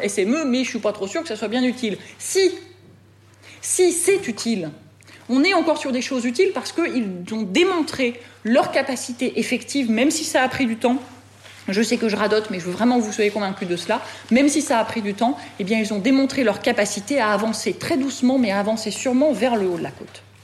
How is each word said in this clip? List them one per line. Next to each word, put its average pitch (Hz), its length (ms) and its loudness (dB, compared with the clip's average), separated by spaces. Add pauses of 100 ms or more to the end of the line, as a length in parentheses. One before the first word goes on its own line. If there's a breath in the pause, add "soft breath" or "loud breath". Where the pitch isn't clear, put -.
S 202 160 -4
M 208 160 2
E, 311 120 0
mais 254 180 0
je 240 60 -4
suis 233 100 -6
pas 208 140 0
trop 196 140 -6
sûr 330 140 -4
que 320 60 -8
ça 320 80 -6
soit 233 120 -4
bien 240 160 0
utile. » 220 340 -2 (200 loud breath)
Si, 370 340 2 (1080 loud breath)
si 359 320 2
c'est 381 340 0
utile. 214 420 -2 (600 loud breath)
On 262 140 4
est 392 100 4
encore 320 240 2
sur 294 140 -6
des 247 100 -2
choses 247 240 -2
utiles 359 280 2
parce - 200 -8
qu'ils 220 580 -2
ont 220 100 -4
démontré 262 800 0 (220 loud breath)
leur 277 280 2
capacité 254 680 -2
effective, 233 500 -2
même 233 220 2
si 320 140 -2
ça 277 180 2
a 254 60 2
pris 269 160 -2
du 226 100 0
temps, 240 220 2 (720 loud breath)
je 196 120 0
sais 233 160 0
que 233 120 0
je 202 80 0
radote, 214 320 2
mais 185 100 -4
je 165 60 -8
veux 180 80 -4
vraiment 240 260 2
que 220 60 2
vous 208 80 -6
soyez 208 180 2
convaincus 202 360 -4
de 175 100 0
cela. 220 240 -2 (300 loud breath)
Même 277 180 6
si 294 120 2
ça 240 180 2
a 214 60 2
pris 226 160 -6
du 202 120 -4
temps, 240 240 0 (220 loud breath)
eh 202 40 -4
bien, 214 160 0
ils 214 140 -2
ont 208 60 -2
démontré 269 440 2
leur 208 180 0
capacité 226 600 0
à 214 80 2
avancer 214 440 0
très - 240 -2
doucement, 262 400 2
mais 233 140 2
à 202 80 0
avancer 220 320 -2
sûrement 262 400 2
vers 240 240 2
le 196 120 2
haut 175 100 -2
de 160 60 -6
la 143 80 -6
côte. - 320 -18 (200)